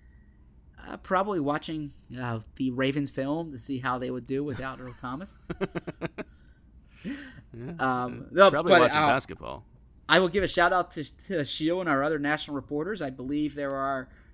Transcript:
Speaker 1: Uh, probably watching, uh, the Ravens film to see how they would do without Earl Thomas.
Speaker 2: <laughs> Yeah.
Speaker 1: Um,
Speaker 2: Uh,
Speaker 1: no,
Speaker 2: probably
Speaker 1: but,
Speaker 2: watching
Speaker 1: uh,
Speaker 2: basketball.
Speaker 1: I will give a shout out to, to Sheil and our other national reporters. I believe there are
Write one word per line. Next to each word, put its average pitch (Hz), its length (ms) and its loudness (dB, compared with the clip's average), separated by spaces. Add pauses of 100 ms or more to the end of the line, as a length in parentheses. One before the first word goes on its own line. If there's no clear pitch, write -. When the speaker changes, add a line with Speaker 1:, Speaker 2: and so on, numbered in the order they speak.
(880)
Speaker 1:
Uh, - 80 -10
probably 196 440 -2
watching, 147 520 -4 (280)
uh, 117 200 -4 (160)
the 131 160 0
Ravens 135 380 0
film 151 420 -4
to 131 60 -12
see 131 200 -6
how 127 200 -2
they 127 120 -4
would 123 160 -8
do 135 180 -2
without 131 360 -8
Earl 127 200 -14
Thomas. 135 440 -10
Speaker 2:
<laughs> - 40 -12 (2000)
Yeah. 123 240 -12
Speaker 1:
Um, - 20 -
Speaker 2:
Uh, 127 280 0 (220)
Speaker 1:
no, 185 200 8
Speaker 2:
probably 160 220 2
Speaker 1:
but, 175 100 10
Speaker 2:
watching 151 140 6
Speaker 1:
uh, 151 120 6
Speaker 2:
basketball. 82 560 -2 (440)
Speaker 1:
I 165 120 8
will 185 80 6
give 190 160 0
a 165 40 0
shout 175 240 4
out 180 200 2
to, 151 120 -8 (220)
to 170 180 -2
Sheil 160 360 -2
and 180 80 -2
our 139 140 4
other 156 160 0
national 147 360 -2
reporters. 151 480 -4
I 139 80 -4
believe 139 440 -4
there 139 200 -4
are 135 340 -2 (260)